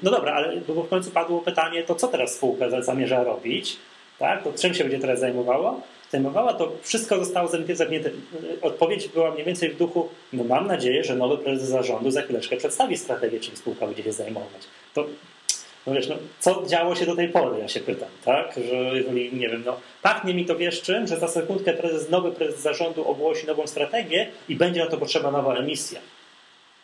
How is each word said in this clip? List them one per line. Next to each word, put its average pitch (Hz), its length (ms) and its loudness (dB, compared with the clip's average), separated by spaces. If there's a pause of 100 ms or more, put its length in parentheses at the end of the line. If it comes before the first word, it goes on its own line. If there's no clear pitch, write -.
no 190 80 6
dobra, 147 220 2
ale 170 340 0
bo 160 160 0
w - 60 -6
końcu 185 220 0
padło 170 300 2
pytanie, 165 420 0
to 170 120 0
co 254 120 0
teraz - 280 0
spółka 123 340 2
za-, 127 120 0
zamierza 127 420 2
robić, 117 540 -2 (420)
tak? 180 240 2
To 147 100 -2
czym 180 200 2
się 170 100 2
będzie 135 160 0
teraz 127 200 2
zajmowała? 127 560 2 (360)
Zajmowała, 147 420 2
to 170 180 0 (100)
wszystko 214 380 0
zostało 175 280 0
zamknięte, 165 280 -2
zamknięte. 156 340 0 (520)
Odpowiedź 175 460 2
była 160 240 2
mniej 151 140 -4
więcej 170 240 0
w 147 80 -8
duchu, 170 320 0 (240)
no 123 100 -2
mam 131 240 2
nadzieję, 135 360 2
że 127 120 0
nowy 131 220 4
prezes 135 320 -2
zarządu 127 420 2
za 139 100 2
chwileczkę 123 360 -2
przedstawi 170 400 0
strategię, 117 420 -2
czym - 160 -10
spółka - 320 -6
będzie 104 160 -8
się 110 100 -2
zajmować. 104 480 -8 (320)
To, 147 120 0 (840)
no 135 60 0
wiesz, 139 140 2
no, 151 80 -4 (240)
co 180 280 4
działo 170 280 4
się 170 100 0
do 165 100 0
tej 170 140 2
pory, 123 300 2
ja 107 80 -6
się - 120 -4
pytam, - 300 -6 (160)
tak? 147 280 2 (160)
Że 127 60 0
jeżeli, 127 600 0
nie 123 140 -2
wiem, 117 160 -4
no, 127 140 -4 (220)
pachnie 196 320 2
mi 175 120 0
to, 170 100 2
wiesz, 170 260 -2
czym, 196 260 0
że 165 120 -2
za 165 80 0
sekundkę 175 460 0
prezes, 165 360 -2
nowy 175 220 2
prezes 151 300 -2
zarządu 156 460 0
ogłosi 151 400 0
nową 151 200 0
strategię 175 600 0 (220)
i 143 60 -2
będzie 175 300 4
na 160 60 -2
to 156 60 -2
potrzebna 143 340 0
nowa 135 240 2
emisja. 135 440 -4 (840)